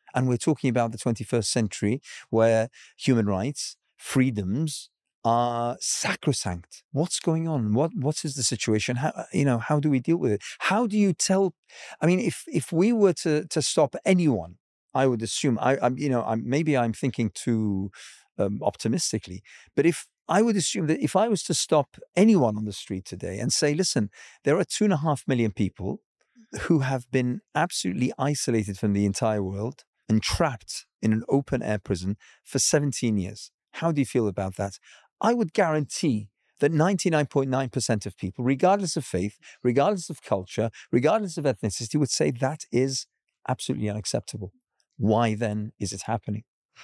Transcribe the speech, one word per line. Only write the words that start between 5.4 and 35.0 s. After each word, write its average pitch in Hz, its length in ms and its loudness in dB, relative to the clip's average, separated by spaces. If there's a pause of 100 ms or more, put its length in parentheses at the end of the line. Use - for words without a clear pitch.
sacrosanct. - 920 -4 (280)
What's 175 200 -2
going 165 340 -2
on? 110 200 0
What, 151 180 2 (140)
what 151 180 -2
is 147 120 -6
the 127 80 -6 (100)
situation? 110 400 0 (100)
How, 156 80 -2 (220)
you 151 160 2
know, 120 80 2 (120)
how 151 120 2
do 151 80 2
we 131 100 2
deal 165 240 0
with 113 80 2
it? 101 100 -2 (180)
How 226 280 0
do 202 100 -2
you 202 140 4 (180)
tell, 190 240 2 (480)
I 156 80 2
mean, 185 100 4 (120)
if, - 60 -6 (100)
if 233 240 -2
we 175 220 4
were 202 300 4
to, 156 300 0
to 156 80 0
stop - 340 2 (100)
anyone, 139 460 2 (420)
I 135 160 4
would 113 120 0
assume, 117 400 0
I, 131 100 4 (100)
I'm, 127 160 2
you 147 160 -2
know, 117 100 2
I'm, 110 180 -2 (140)
maybe 151 220 2
I'm 117 160 2
thinking 120 360 -2 (160)
too, 104 460 0 (460)
um, 101 260 -2
optimistically, 104 760 -4 (360)
but 143 100 4
if - 220 0 (220)
I 190 120 4
would 226 140 2
assume 180 320 -2
that 165 160 0
if - 120 0
I 214 120 2
was 214 160 0
to - 100 -2
stop - 360 2 (260)
anyone 175 420 6
on 107 80 -4
the 101 80 -6
street 95 320 -8
today 92 340 -8
and 135 120 -2
say, 147 220 2
"Listen, 147 360 0 (340)
there 147 160 2
are 185 60 0 (100)
two - 80 0
and 202 100 4
a 151 40 2 (100)
half 143 180 -2
million 117 260 2
people - 500 -4 (640)
who 160 160 2 (120)
have 127 120 -4 (140)
been 123 220 0 (160)
absolutely 156 640 -2
isolated 117 580 0
from 104 160 0
the 101 120 2
entire 107 360 0 (100)
world 107 260 -8 (320)
and 110 120 4
trapped - 640 -4 (160)
in 110 120 2
an 110 160 -2
open 139 340 0
air 107 160 -2
prison 92 380 -4 (260)
for - 160 -4
seventeen 135 580 0
years. 98 340 -6 (280)
How 165 140 0
do 147 80 -2
you 123 40 2
feel 113 220 0
about 95 300 -4
that?" 101 160 -4 (560)